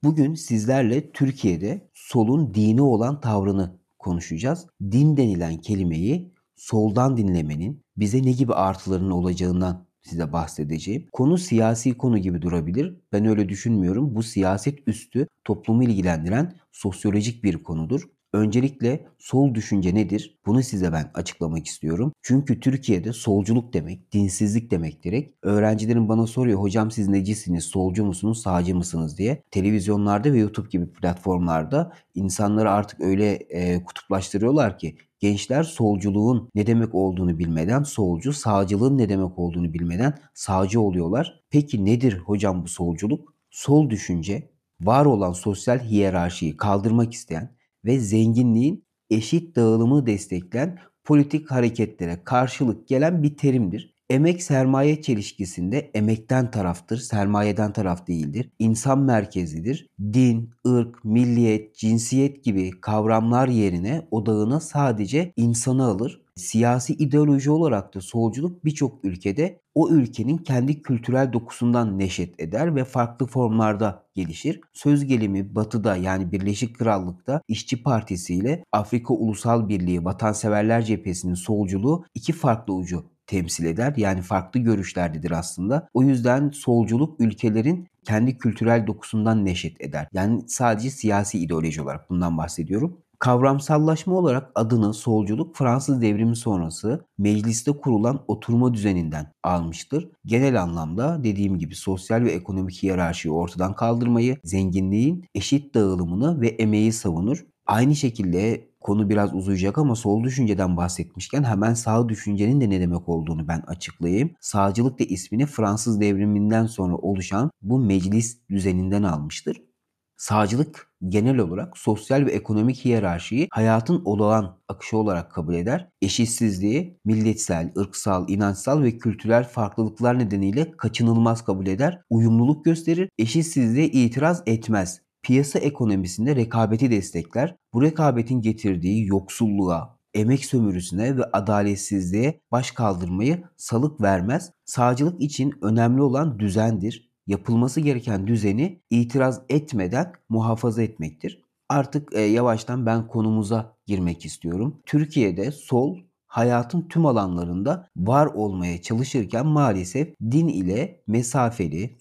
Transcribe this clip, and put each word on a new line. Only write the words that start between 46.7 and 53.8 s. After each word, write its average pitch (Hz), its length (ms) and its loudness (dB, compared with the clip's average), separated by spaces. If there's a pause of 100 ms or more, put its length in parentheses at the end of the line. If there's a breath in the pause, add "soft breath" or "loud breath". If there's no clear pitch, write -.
isteyen - 420 -10 (300)
ve 127 140 2
zenginliğin 113 880 2 (240)
eşit 160 460 0
dağılımını 117 500 4
destekleyen 113 760 -4 (240 loud breath)
politik 147 480 2
hareketlere 113 720 -2
karşılık 127 640 0
gelen 151 360 2
bir 147 140 0
terimdir. 113 580 -2 (140)